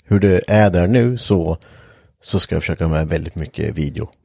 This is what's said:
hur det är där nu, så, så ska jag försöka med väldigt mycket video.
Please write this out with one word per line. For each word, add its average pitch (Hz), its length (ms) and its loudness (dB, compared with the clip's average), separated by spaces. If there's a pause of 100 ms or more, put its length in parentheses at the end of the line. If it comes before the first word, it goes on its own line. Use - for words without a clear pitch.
hur 101 160 2
det 95 260 4
är 107 240 4
där 87 160 2
nu, 120 320 2
så, 82 380 0 (680)
så - 180 -2
ska - 140 -4
jag 80 80 -2
försöka 82 260 -2
med 78 200 0
väldigt 80 260 -4
mycket 76 400 -6
video. 73 340 -6 (160)